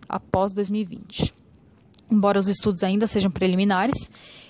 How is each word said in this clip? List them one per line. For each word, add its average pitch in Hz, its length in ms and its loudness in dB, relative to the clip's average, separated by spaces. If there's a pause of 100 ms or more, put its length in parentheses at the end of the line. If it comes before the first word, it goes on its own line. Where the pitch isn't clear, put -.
após 190 420 -2
dois 196 180 -4
mil 208 120 -2
e 208 40 -4
vinte. - 480 -6 (760)
Embora 202 280 4
os 196 100 0
estudos 196 340 -2
ainda 202 240 0
sejam 196 240 0
preliminares, 190 760 0 (400)